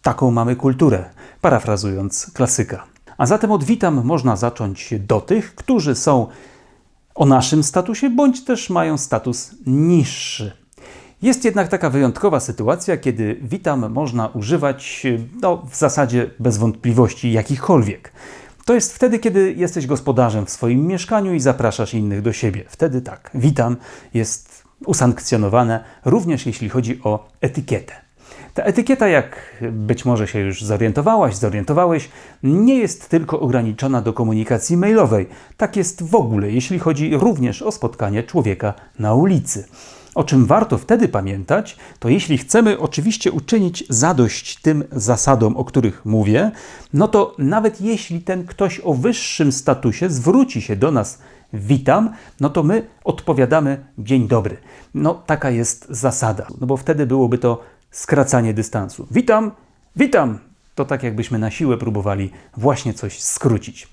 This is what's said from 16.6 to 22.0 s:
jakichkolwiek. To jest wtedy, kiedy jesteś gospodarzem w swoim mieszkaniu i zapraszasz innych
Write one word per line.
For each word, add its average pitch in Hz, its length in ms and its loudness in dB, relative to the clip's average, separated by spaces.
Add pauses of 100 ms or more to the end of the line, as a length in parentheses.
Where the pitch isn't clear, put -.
jakichkolwiek. 113 800 0 (520)
To 240 100 2
jest 240 200 0
wtedy, 233 240 2
kiedy 190 340 2
jesteś 175 340 -2
gospodarzem 120 600 0
w - 40 -14
swoim 127 360 0
mieszkaniu 190 480 -2
i 151 60 0
zapraszasz 120 540 0
innych 104 280 -2